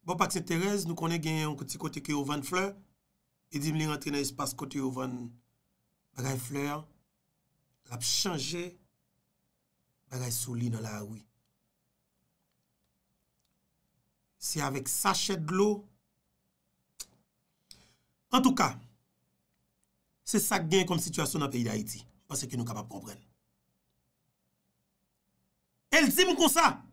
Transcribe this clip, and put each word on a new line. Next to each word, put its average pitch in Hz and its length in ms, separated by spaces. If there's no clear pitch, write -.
Bon, 175 80
Pak 175 160
Sent 170 160
Terèz, 185 400
nou 165 80
konnen 170 240
gen 156 220
yon 151 140
ti - 120
kote 151 240
ke 147 100
yo 143 140
vann 147 160
flè, 185 260
e 147 80
di 151 120
m 156 40
li 156 120
rantre 151 240
nan 143 120
espas 139 320
kote 139 240
yo 131 120
vann 123 340
bagay 131 240
flè, 139 280
l - 1300
ap 120 80
chanje, 170 640
bagay 127 200
sou 120 240
li 120 160
nan 110 120
lari. 107 360
Se - 260
avèk 135 240
sachè - 520
dlo. 185 300
An 262 120
tou 262 120
ka, 147 180
se 220 160
sa 190 200
gen 175 280
kòm 170 120
sitiyasyon 151 440
nan 131 80
peyi 120 120
d 110 80
Ayiti. 107 320
Paske 127 280
nou 117 120
kapab 110 240
konprann. - 280
El 311 140
di 359 120
m 359 120
konsa. 320 420